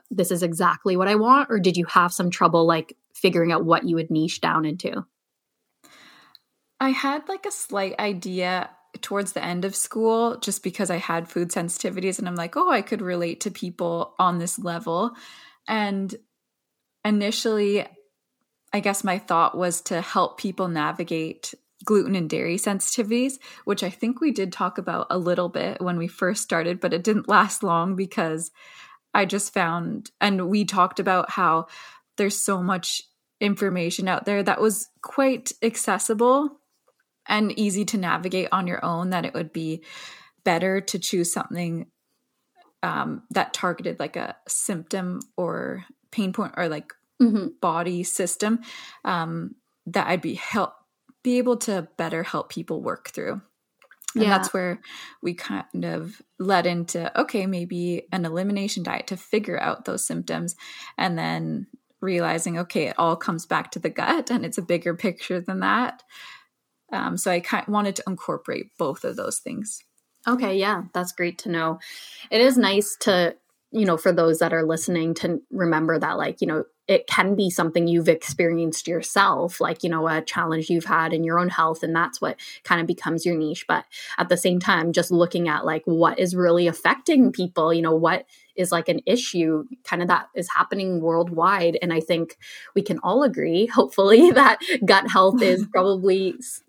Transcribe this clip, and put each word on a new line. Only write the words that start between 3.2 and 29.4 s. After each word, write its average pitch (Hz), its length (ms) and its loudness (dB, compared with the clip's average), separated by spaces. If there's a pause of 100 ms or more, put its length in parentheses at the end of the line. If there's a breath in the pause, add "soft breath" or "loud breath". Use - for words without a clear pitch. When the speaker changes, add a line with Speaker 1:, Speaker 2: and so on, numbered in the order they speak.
Speaker 1:
out 165 140 2
what 165 200 4
you 170 100 0
would 165 160 -2
niche 160 300 0
down 160 240 2
into? 175 400 -6 (1700 soft breath)
Speaker 2:
I 269 100 2
had, 277 380 -2
like, 381 180 -8
a 403 60 -6
slight - 480 -6
idea 185 680 -4 (320)
towards 202 320 -4
the - 100 -6
end 175 220 -4
of 190 100 -6
school 226 640 0
just - 240 -6
because 185 260 -4
I 175 80 -2
had 170 320 -4
food 175 200 -2
sensitivities 185 680 -4
and 180 80 -6
I'm 180 80 -6
like, 170 220 -6
"Oh, 359 120 2
I 240 120 2
could 208 200 -6
relate 175 400 -4
to 202 100 -4
people 170 680 -4
on 180 200 2
this 170 200 -4
level." 170 560 -4 (520 loud breath)
And 202 480 -2 (880)
initially, 208 800 0 (880)
I 208 60 0
guess 196 240 0
my 190 160 0
thought 170 380 2
was 175 260 0
to 175 180 -2
help - 380 0
people 190 280 -4
navigate 160 840 -4 (320)
gluten 196 300 4
and 170 140 -2
dairy 170 280 -2
sensitivities, 226 840 -2 (260 loud breath)
which 202 180 -2
I 185 60 -2
think 233 300 -4
we 311 120 2
did 190 200 -4
talk 185 260 -4
about 175 320 -4
a 180 80 -2
little 175 320 0
bit 170 320 -6
when 180 160 -2
we 170 100 -4
first 185 360 -4
started, 180 360 -2
but 180 140 -2
it 175 100 -2
didn't 208 260 0
last 208 340 4
long 180 320 0
because 170 560 -4 (640 loud breath)
I 202 120 4
just 196 280 -4